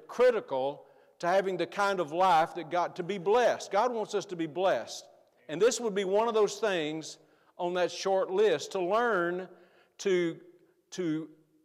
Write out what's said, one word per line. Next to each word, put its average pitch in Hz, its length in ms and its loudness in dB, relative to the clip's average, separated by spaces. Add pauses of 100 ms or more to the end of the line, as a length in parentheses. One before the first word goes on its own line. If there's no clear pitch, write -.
critical 147 800 0 (340)
to 175 80 -4
having 185 300 2
the 165 100 -2
kind 196 320 -2
of 151 120 -4
life 165 440 4
that 160 160 -10
God, 170 240 -2
to 185 80 -6
be 190 160 -6
blessed. 190 520 2
God 233 220 0
wants 208 220 -4
us 190 100 -4
to 185 100 -12
be 165 120 -4
blessed. 151 580 -2 (440)
And 151 120 -6
this 233 180 4
would 226 140 -4
be 202 100 0
one 202 240 2
of 233 60 0
those 202 240 2
things 160 640 -4 (400)
on 175 160 -2
that 175 160 2
short 190 400 0
list, 185 400 2
to 196 80 -4
learn 185 680 0 (520)
to, 175 380 2 (540)
to 160 380 -4 (360)